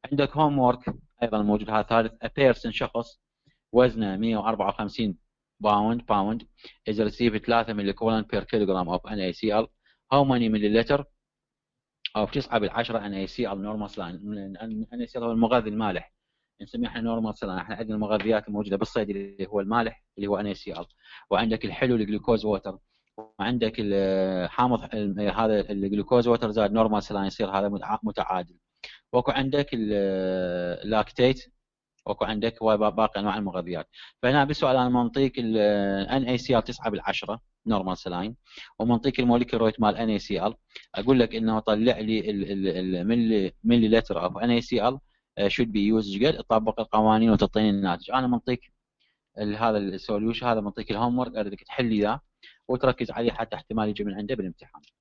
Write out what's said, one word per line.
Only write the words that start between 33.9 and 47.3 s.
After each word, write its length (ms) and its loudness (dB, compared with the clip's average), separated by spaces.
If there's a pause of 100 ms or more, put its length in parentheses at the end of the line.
فهنا 220 4
بالسؤال 320 2
انا 120 2
منطيك 500 2
ال 180 0 (520)
ان 160 0
اي 140 -2
سي 200 2
ال 60 2
تسعة 260 -6
بالعشرة 500 -4 (260)
نورمال 320 -2
سلاين، 380 -8 (420)
ومنطيك 420 0
الموليكيول 420 2
ويت 180 2
مال 160 4
ان 120 -2
اي 100 0
سي 280 -4
ال، 80 -2 (400)
اقول 260 4
لك 140 2
انه 260 0
طلع 380 2
لي 320 -2
ال-، 220 -4
ال-، 160 -2
ال-، 380 -2
ملي، 460 2 (120)
ملي 240 6
لتر 360 2
اوف 140 -4
ان 120 0
اي 100 4
سي 280 0
ال 100 -2 (420)
should 280 0
be 340 2
used، 240 -2
قد 60 2
تطبق 480 0
القوانين 500 4